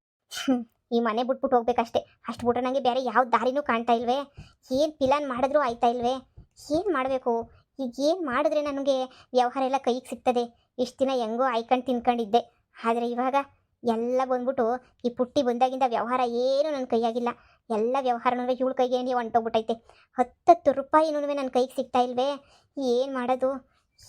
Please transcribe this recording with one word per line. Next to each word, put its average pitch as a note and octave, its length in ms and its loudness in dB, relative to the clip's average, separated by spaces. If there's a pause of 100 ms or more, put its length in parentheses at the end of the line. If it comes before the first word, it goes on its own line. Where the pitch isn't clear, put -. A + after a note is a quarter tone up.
(320)
ಹ್ಮ್, B3 320 -2 (320)
ಈ A#3 120 2
ಮನೆ A3 160 -2
ಬಿಟ್ಬಿಟ್ಟು C4 340 0
ಹೋಗ್ಬೇಕಷ್ಟೇ. A#3 440 0 (280)
ಅಷ್ಟು A#3 180 -8
ಬಿಟ್ರೆ A#3+ 180 0
ನಂಗೆ C4 220 -2
ಬೇರೆ B3 240 0
ಯಾವ A3+ 120 4 (120)
ದಾರಿನೂ B3+ 340 0
ಕಾಣ್ತಾ A#3 300 0
ಇಲ್ವೇ? B3 180 0 (600)
ಏನ್ D#4 200 2
ಪ್ಲಾನ್ C#4 300 2
ಮಾಡಿದ್ರೂ C4 380 2
ಆಯ್ತಾ A#3 280 0
ಇಲ್ವೇ? B3 200 0 (640)
ಏನ್ G4+ 160 -2
ಮಾಡ್ಬೇಕು? C4 400 0 (460)
ಈಗ B3+ 140 -6 (140)
ಏನ್ F4+ 180 2
ಮಾಡಿದ್ರೆ D4 440 0
ನನಗೆ C#4 280 0 (360)
ವ್ಯವಹಾರ B3 360 2
ಎಲ್ಲ C4 160 0
ಕೈಗೆ B3+ 240 -2
ಸಿಗ್ತದೆ? A#3+ 340 0 (340)
ಇಷ್ಟ್ B3 220 -4
ದಿನ C4+ 120 2 (100)
ಹೆಂಗೋ A#3 320 0
ಆಯ್ಕೊಂಡ್ B3 320 0
ತಿನ್ಕೊಂಡಿದ್ದೆ, A#3+ 580 0 (340)
ಆದ್ರೆ A#3 380 -2
ಇವಾಗ B3+ 200 0 (480)
ಎಲ್ಲ A#3+ 460 0
ಬಂದ್ಬಿಟ್ಟು B3+ 340 0 (420)
ಈ A#3+ 120 0
ಪುಟ್ಟಿ B3+ 300 0
ಬಂದಾಗಿಂದ B3+ 400 2
ವ್ಯವಹಾರ A#3+ 340 -2 (240)
ಏನೂ C4+ 260 0
ನನ್ C4 220 -4
ಕೈಯಾಗಿಲ್ಲ. A#3 380 0 (380)
ಎಲ್ಲ A3+ 320 0
ವ್ಯವಹಾರನೂ B3 600 0
ಇವ್ಳ C4 180 0
ಕೈಗೆ B3+ 200 2
ಏನೇ B3+ 140 -4
ಹೊಂಟೋಗ್ಬಿಟ್ಟೈತೆ. A3+ 600 0 (420)
ಹತ್ತತ್ತು D#4 520 4 (100)
ರೂಪಾಯಿನೂ D4+ 420 2
ನನ್ C#4+ 360 -4
ಕೈಗೆ B3+ 180 0
ಸಿಗ್ತಾ C4 240 -2
ಇಲ್ವೇ? B3 300 0 (480)
ಏನ್ C4 360 0
ಮಾಡೋದು? B3+ 360 -2 (600)